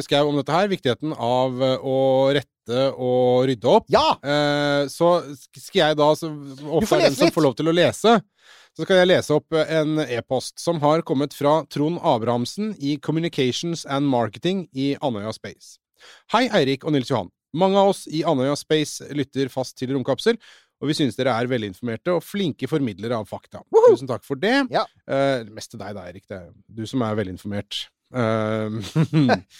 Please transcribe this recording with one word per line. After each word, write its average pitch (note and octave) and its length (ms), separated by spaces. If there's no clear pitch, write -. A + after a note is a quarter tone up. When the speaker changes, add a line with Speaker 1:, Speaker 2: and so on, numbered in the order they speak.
Speaker 1:
Schau D3 260
om D3 80
dette C#3+ 160
her, G3 160
viktigheten D3+ 480
av, B2 400
eh, C3 240
å C3+ 140
rette C3+ 540
og B2+ 540
rydde A#2 180
opp. G#3 240
Speaker 2:
Ja! C#4+ 220
Speaker 1:
Eh, D3 640
så E3+ 300
sk-, - 240
skal - 300
jeg D#3 100
da, D3 160
så D#3+ 140
Speaker 2:
Du C#3+ 160
Speaker 1:
ofte E3 160
Speaker 2:
får - 80
Speaker 1:
er D4+ 80
den D4 80
Speaker 2:
lese B2+ 80
Speaker 1:
som D4+ 80
Speaker 2:
litt. - 80
Speaker 1:
får D#3+ 80
lov C3+ 160
til D3+ 80
å E3 80
lese, F3 400
så D#3+ 160
skal F#3 140
jeg F3+ 100
lese D3+ 240
opp, - 160
eh, D#3 300
en D#3 180
e-post B2 640
som E3+ 160
har D3+ 220
kommet C#3+ 340
fra D3 300
Trond D#3 340
Abrahamsen A#2+ 800
i C#3+ 160
Communications D#3 920
and C#3 220
Marketing C3+ 640
i C3+ 280
Andøya A2 320
Space. - 460
Hei, A#3+ 160
Eirik C#3 380
og D3+ 80
Nils C3+ 160
Johan. A2 180
Mange F#3+ 220
av G3 140
oss - 180
i D#3 160
Andøya C#3+ 320
Space - 460
lytter C3+ 380
fast - 280
til B2+ 140
Romkapsel, C#3 460
og C3+ 60
vi D#3 60
synes D3+ 220
dere C3 220
er A#2+ 80
velinformerte A2+ 720
og D#3+ 80
flinke F#3 440
formidlere A#2 460
av A2 140
fakta. - 420
Speaker 2:
Woohoo! A4 240
Speaker 1:
Tusen C3 140
takk A#2 160
for C#3 120
det. A#3 360
Speaker 2:
Ja. G3 140
Speaker 1:
Eh, C3+ 360
mest G#2+ 260
til A#2 100
deg G2+ 140
da, F#2+ 140
Eirik. F2+ 180
Det G#2 140
er F2 80
du A2 140
som B2+ 160
er A2 100
velinformert. G2+ 720
Ehm, A2 640
<laughs> C#3 640